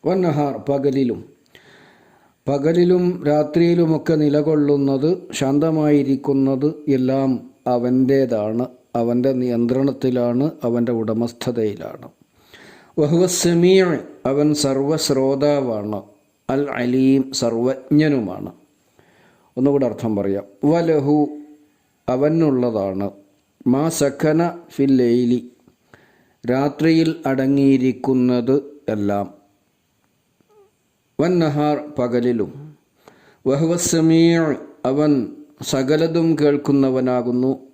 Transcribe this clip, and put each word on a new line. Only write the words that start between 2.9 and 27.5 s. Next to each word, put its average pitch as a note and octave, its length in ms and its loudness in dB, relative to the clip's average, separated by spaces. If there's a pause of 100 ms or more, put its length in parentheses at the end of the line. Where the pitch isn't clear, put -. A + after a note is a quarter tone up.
രാത്രിയിലുമൊക്കെ D#3+ 880 2
നിലകൊള്ളുന്നത്, D3 1200 0
ശാന്തമായിരിക്കുന്നത് C#3+ 1400 0 (140)
എല്ലാം C3+ 640 0 (160)
അവൻ്റേതാണ്, B2 1000 0 (280)
അവൻ്റെ A#2+ 360 0
നിയന്ത്രണത്തിലാണ്, B2 1160 0 (140)
അവൻ്റെ A#2+ 280 -2
ഉടമസ്ഥതയിലാണ്. A2+ 1160 -4 (920)
വഹുവ E3 280 2
സമീഅ്, F3 720 2 (280)
അവൻ D3 280 2
സർവ്വശ്രോതാവാണ്. C3+ 1500 -2 (460)
അൽ C#3 220 -2
അലീം, C3 640 2
സർവജ്ഞനുമാണ്. A#2+ 1200 0 (1040)
ഒന്നുകൂടെ C3+ 300 0
അർത്ഥം A2 300 -4
പറയാം. G2 280 -4 (200)
വലഹു, D3+ 640 0 (800)
അവനുള്ളതാണ്. B2 1040 0 (560)
മാ C#3 220 0
സക്കന D#3 640 0 (180)
ഫിൽ C#3 260 2
ലൈലി, A#2+ 540 0 (960)
രാത്രിയിൽ D#3 720 0 (100)
അടങ്ങിയിരിക്കുന്നത് C3 1400 2 (260)